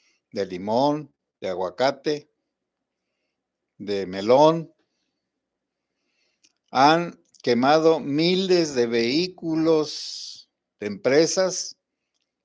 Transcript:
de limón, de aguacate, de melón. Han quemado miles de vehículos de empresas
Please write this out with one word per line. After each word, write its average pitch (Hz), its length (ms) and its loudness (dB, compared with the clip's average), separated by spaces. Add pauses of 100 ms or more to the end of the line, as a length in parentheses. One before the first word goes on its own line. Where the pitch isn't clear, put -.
(320)
de 101 120 -4
limón, 120 720 -4 (260)
de 101 80 -8
aguacate, 127 840 -4 (1500)
de 98 280 -6
melón. 131 680 2 (2000)
Han 160 480 2 (220)
quemado 147 560 2
miles 165 760 0
de 120 120 0
vehículos 156 1600 -4 (280)
de 104 100 -10
empresas 151 920 -2 (680)